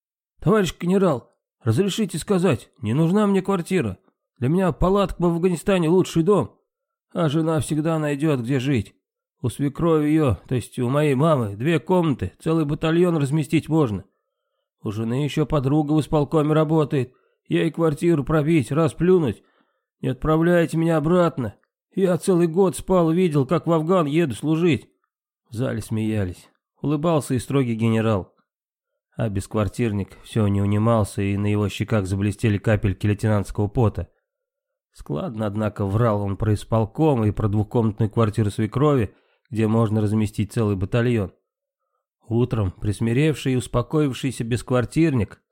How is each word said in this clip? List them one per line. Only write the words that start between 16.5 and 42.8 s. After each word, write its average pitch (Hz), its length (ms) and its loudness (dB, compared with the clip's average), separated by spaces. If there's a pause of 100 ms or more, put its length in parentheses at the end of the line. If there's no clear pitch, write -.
работает, 151 580 0 (340)
ей 165 240 0
квартиру 160 540 0
пробить, 156 480 0
расплюнуть. 160 680 2 (580)
Не 139 80 -4
отправляйте 160 680 2
меня 165 180 2
обратно. 156 600 0 (380)
Я 180 220 0
целый 175 300 2
год 175 280 2
спал, 170 380 2
видел, 165 320 2
как 160 220 -2
в 160 60 2
Афган 165 340 2
еду 143 280 0
служить». 156 540 0 (640)
В - 40 -14
зале 117 280 -4
смеялись. 110 640 -4 (320)
Улыбался 147 540 -2
и 123 40 0
строгий 131 360 -2
генерал. 110 600 0 (800)
А 117 140 -4
бесквартирник 101 920 -4
всё 110 240 -2
не 101 160 0
унимался, 104 580 0
и 98 160 -2
на 101 120 -2
его 104 200 0
щеках 104 380 -2
заблестели 101 500 -2
капельки 101 500 -2
лейтенантского 104 600 -2
пота. 104 400 -2 (840)
Складно, 139 500 -8
однако, 107 400 -4
врал 104 380 0
он 98 160 -4
про 110 160 0
исполком 113 720 0
и 104 40 2
про 107 180 -2
двухкомнатную 107 600 0
квартиру 107 420 0
свекрови, 120 640 0 (360)
где 110 180 0
можно 110 320 0
разместить 107 520 -2
целый 107 220 0
батальон. 107 580 -2 (920)
Утром 113 460 0
присмиревший 123 800 -2